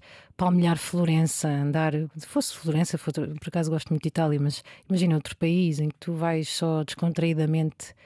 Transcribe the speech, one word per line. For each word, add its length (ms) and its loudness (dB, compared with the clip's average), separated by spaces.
palmilhar 400 4
Florença, 720 2
andar, 440 2
se 100 -14
fosse 300 -2
Florença, 400 0
for, 160 -4
por 360 -6
acaso 220 -2
gosto 200 -4
muito 120 0
de 60 -4
Itália, 320 2
mas 240 -2
imagina 260 4
outro 220 -2
país 420 2
em 120 0
que 100 -12
tu 140 -6
vais 340 -2
só 340 0
descontraídamente 1120 0